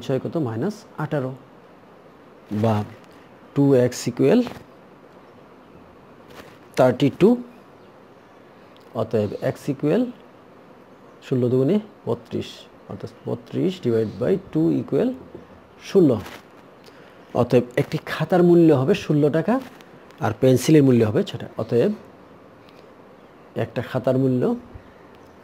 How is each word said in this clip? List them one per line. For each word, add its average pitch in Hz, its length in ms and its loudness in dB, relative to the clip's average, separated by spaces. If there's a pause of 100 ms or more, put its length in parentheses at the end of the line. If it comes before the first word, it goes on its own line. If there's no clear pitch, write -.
ছয় 131 180 -2
কত? 110 120 -8 (120)
মাইনাস 120 280 -4 (280)
আঠারো, 143 280 -4 (1300)
বা 113 120 2 (800)
টু 143 80 2 (220)
এক্স 123 140 -4 (120)
ইকুয়াল 139 280 2 (2500)
থার্টি 127 320 4 (120)
টু। 190 80 8 (1700)
অতএব 110 280 -2 (240)
x - 20 -18 (180)
ইকুয়াল 156 280 -2 (1300)
ষোলো 123 220 -2
দুগুণে 135 300 0 (280)
বত্রিশ, - 420 -8 (400)
অর্থাৎ 110 220 -14 (140)
বত্রিশ 127 580 -6
divide 113 380 -2
by 156 120 0 (180)
two 160 160 0 (120)
equal 143 300 -2 (800)
ষোলো। 151 280 4 (1160)
অতএব 120 300 2 (180)
একটি - 240 -8
খাতার 175 380 0
মূল্য 170 300 6
হবে 135 220 2
ষোলো 151 340 0
টাকা 165 300 0 (600)
আর 110 120 -2 (100)
পেন্সিলের 131 420 4
মূল্য 123 260 4
হবে 139 140 -2
ছয় - 180 -12
টাকা। - 200 -16
অতএব 123 300 0 (1600)
একটা 117 260 -6
খাতার 127 360 -2
মূল্য, 131 380 0 (880)